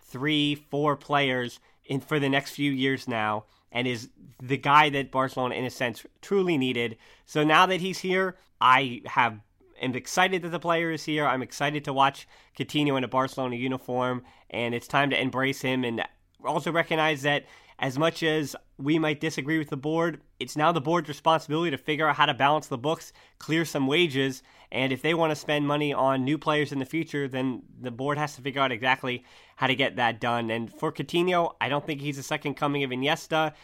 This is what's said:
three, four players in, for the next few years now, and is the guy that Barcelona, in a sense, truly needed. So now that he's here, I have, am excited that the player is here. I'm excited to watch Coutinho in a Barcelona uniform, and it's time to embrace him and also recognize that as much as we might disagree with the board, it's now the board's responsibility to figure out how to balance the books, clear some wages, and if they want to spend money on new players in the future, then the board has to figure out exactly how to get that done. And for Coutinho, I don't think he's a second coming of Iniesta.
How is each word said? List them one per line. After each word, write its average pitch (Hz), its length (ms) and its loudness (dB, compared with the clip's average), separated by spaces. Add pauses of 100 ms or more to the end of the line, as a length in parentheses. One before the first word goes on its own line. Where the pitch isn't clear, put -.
three, 147 520 -2
four 147 400 -2
players 131 640 -2 (260)
in, 135 140 -4
for 151 200 -2
the 139 100 2
next 139 220 0
few 143 200 0
years 135 360 0
now, 107 380 -2 (260)
and 123 160 -2
is 123 220 -6 (320)
the 131 160 -2
guy 143 320 8
that 139 220 -2
Barcelona, 131 440 0
in 127 100 -4
a 123 40 -4
sense, 123 360 -6 (160)
truly 185 360 2
needed. 120 400 0 (280)
So 151 180 0
now 156 220 8
that 185 160 0
he's 185 180 -4
here, 185 380 0 (240)
I 127 440 6
have, 117 340 0 (420)
am 127 140 0
excited 185 480 0
that 170 60 -8
the 170 100 -6
player 165 320 0
is 156 140 -6
here. 151 200 0
I'm 127 160 2
excited 147 440 -2
to 143 80 -4
watch 135 340 2 (300)
Coutinho 147 400 2
in 127 60 0
a 120 40 -4
Barcelona 131 480 -2
uniform, 127 680 -2 (260)
and 117 260 -4
it's 120 120 -8
time 139 220 2
to - 100 0
embrace 131 420 -2
him 131 220 0
and 117 200 -2 (420)
also 156 260 -2
recognize 156 520 0
that 143 220 0 (340)
as 131 180 -4
much 160 260 0
as 156 320 0 (220)
we 151 220 2
might 151 220 0
disagree 151 360 -2
with 147 120 -4
the 147 80 -4
board, 160 440 -2 (160)
it's - 200 -8
now 156 140 4
the 165 100 0
board's 160 260 0
responsibility 160 640 0
to 135 60 -4
figure 156 300 0
out 143 80 4
how 147 100 -6
to 147 80 -2
balance 143 340 2
the 135 100 -6
books, 151 360 -6 (240)
clear 160 260 -2
some 143 240 -2
wages, 135 560 0 (280)
and 131 200 -2
if 127 100 -4
they 160 120 0
want 160 180 2
to 151 40 0
spend 147 300 0
money 147 280 0
on 135 300 2
new 147 140 0
players 151 340 0
in 139 80 -6
the 131 60 -4
future, 151 420 -4
then 131 360 -4 (160)
the 123 100 -10
board 135 280 -4
has 151 180 -4
to 127 60 -20
figure 139 200 -4
out 131 120 2
exactly 127 500 0 (320)
how 131 120 0
to 131 80 4
get 131 200 0
that 117 240 2
done. 120 320 0
And 113 200 -4
for 156 200 -4
Coutinho, 170 680 0
I 120 100 0
don't 143 160 -2
think 139 160 -6
he's 143 160 -6
a 135 60 -12
second 147 320 -4
coming 143 280 -2
of 127 80 -4
Iniesta. 156 600 -2 (100)